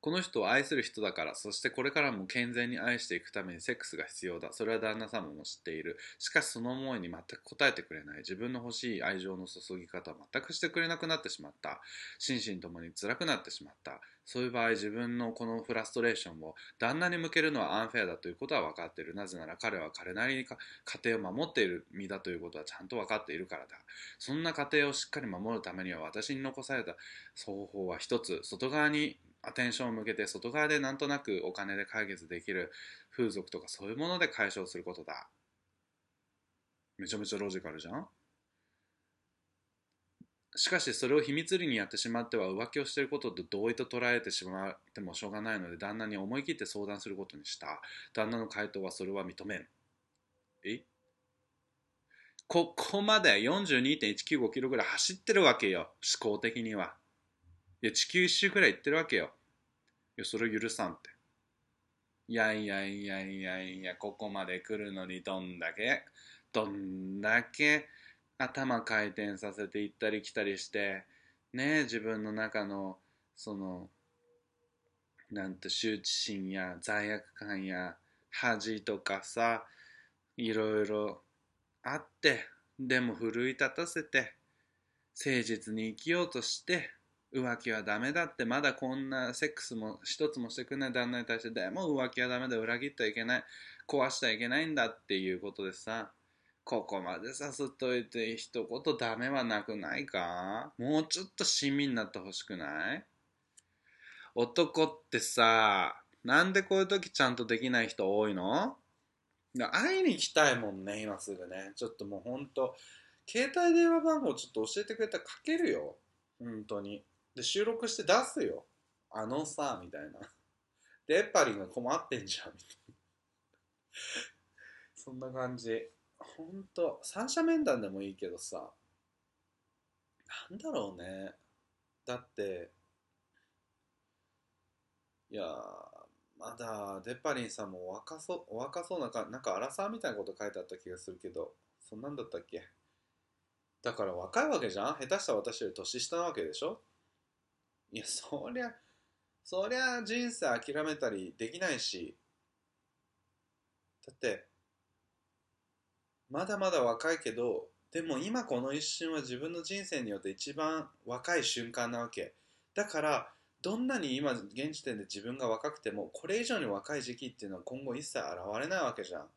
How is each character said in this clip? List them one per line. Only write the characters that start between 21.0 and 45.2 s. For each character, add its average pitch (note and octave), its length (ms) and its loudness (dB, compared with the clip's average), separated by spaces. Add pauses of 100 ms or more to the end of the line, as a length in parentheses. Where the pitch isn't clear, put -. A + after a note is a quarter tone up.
家 A2+ 140 4
庭 F#2+ 120 -2
を F#2+ 40 -4
守 D3 160 0
っ - 20 -12
て B2 100 4
い G2 60 8
る F2 240 -2
身 F#2+ 160 -8
だ F#2+ 140 -4
と F#2+ 80 -4
い F2 60 -2
う E2 40 -8
こ E2+ 120 -8
と D#2 60 -10
は D2+ 60 -8
ち - 100 -10
ゃ - 80 -14
ん F#2 60 -14
と B2 80 -8
分 G#2 100 0
か G#2+ 120 0
っ - 80 -4
て D2+ 80 -6
い D#2+ 40 -4
る F2+ 100 -6
か E2 100 -8
ら B1+ 100 -12
だ。 - 100 -20 (400)
そ - 160 -6
ん D#3+ 100 -2
な E3 100 -2
家 C#3+ 180 -2
庭 C#3+ 200 6
を - 20 -2
し - 140 -4
っ - 20 -20
か D3 100 -4
り B2+ 80 -4
守 G#2 300 -2
る - 40 -2
た F2+ 120 -8
め F#2 100 -6
に F2+ 80 -4
は、 E2 120 -6
私 G#2 300 -4
に C3+ 80 -4
残 C3+ 220 -6
さ C3+ 140 -2
れ A2+ 80 -2
た - 100 -8 (480)
方 G2 240 -6
法 F#2+ 200 -4
は F2+ 100 -4
一 A#2 240 0
つ。 E2+ 220 -4
外 B2+ 260 -4
側 D3+ 180 4
に D3+ 320 0 (220)
ア - 120 -12
テ B2+ 120 0
ン A#2+ 60 0
シ B2+ 100 -2
ョ B2 40 0
ン A#2+ 40 0
を - 40 -2
向 A2 100 -4
け G#2+ 100 0
て、 G#2 140 0
外 A2+ 240 -6
側 D3+ 160 2
で D3+ 120 4
な C3+ 120 0
ん C#3 60 -6
と C#3+ 100 0
な C#3 140 0
く F#2+ 240 0
お F#2 80 -2
金 G2 240 -4
で G2+ 80 -2
解 G#2+ 220 -2
決 E2+ 200 -10
で E2+ 140 -6
き G#2 100 -6
る F2+ 200 0 (380)
風 A#2 200 2
俗 F#2+ 200 -6
と F2 120 -8
か、 - 80 -14
そ G2 180 -8
う - 20 -6
い A2+ 40 -6
う B2 40 -6
も D#3+ 120 -2
の F3+ 100 -2
で E3+ 80 6
解 G2+ 240 0
消 F#2+ 160 -4
す F2 100 -10
る E2+ 60 -8
こ F2+ 100 -8
と E2 120 -10
だ。 D2 240 -12 (1700)
め G2 100 -8
ち A2 80 -4
ゃ - 20 -4
め G#2 80 -4
ち G#2+ 100 -2
ゃ G2 40 -4
ロ G2+ 100 -2
ジ F#2 120 -4
カ E2 100 -8
ル D#2 80 -10
じ D#2+ 80 -12
ゃ G2 80 -8
ん？ F3+ 120 -6 (2500)
し - 100 4
か F3+ 140 4
し、 - 120 0
そ C3 140 0
れ C#3 80 6
を D3+ 60 10
秘 C#3 100 0
密 E3 240 0
裏 F3 100 2
に B2 120 2
や G2 80 2
っ - 20 -14
て - 80 -10
し A#2 140 0
ま A#2 140 0
っ A#2 60 -8
て B2 60 0
は、 F#2+ 140 2
浮 G#2+ 200 -2
気 C#3+ 120 -2
を C3+ 40 -2
し - 80 -6
て C#3+ 60 0
い C3+ 60 2
る C3+ 40 -10
こ C#3+ 100 -2
と A#2 120 -2
と F2+ 120 -6
同 G2+ 260 0
意 A2+ 60 2
と B2 100 -2
捉 A#2+ 280 2
え A#2+ 60 4
て G2 100 -4
し F#2 160 -2
ま F#2+ 260 -4
っ - 60 -10 (160)
て G#2 60 -10
も F#2+ 140 -6
し - 100 -6